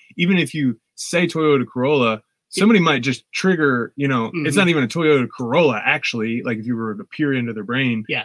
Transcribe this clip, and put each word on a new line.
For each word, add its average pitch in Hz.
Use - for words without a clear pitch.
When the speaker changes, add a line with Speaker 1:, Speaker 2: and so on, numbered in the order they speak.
Speaker 1:
even 180
if 156
you 135
say 175
Toyota 151
Corolla, 127
Speaker 2:
It 107
Speaker 1:
somebody 208
might 156
just 127
trigger, 147
you 143
know, 120
it's -
Speaker 2:
Mm-hmm. 156
Speaker 1:
not 190
even 156
a 113
Toyota 151
Corolla, 127
actually, 120
like, 117
if 107
you 120
were 110
to 101
peer 143
into 120
their 104
brain, 117
Speaker 2:
Yeah. 123